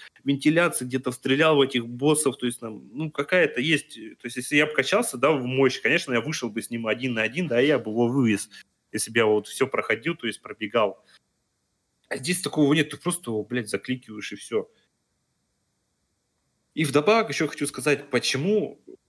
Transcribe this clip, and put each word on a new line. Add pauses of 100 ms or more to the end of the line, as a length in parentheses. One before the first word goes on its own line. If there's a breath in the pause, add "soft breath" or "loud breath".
(260 loud breath)
вентиляций
где-то
стрелял
в
этих
боссов,
то
есть
там,
ну,
какая-то
есть,
то
есть
если
я
бы
качался,
да,
в
мощь,
конечно,
я
вышел
бы
с
ним
один
на
один,
да,
я
бы
его
вывез, (420 loud breath)
если
бы
я
вот
всё
проходил,
то
есть
пробегал. (1040 soft breath)
А
здесь
такого
нет,
ты
просто
его,
блядь,
закликиваешь
и
всё. (2000 soft breath)
И
вдобавок
ещё
хочу
сказать,
почему (300)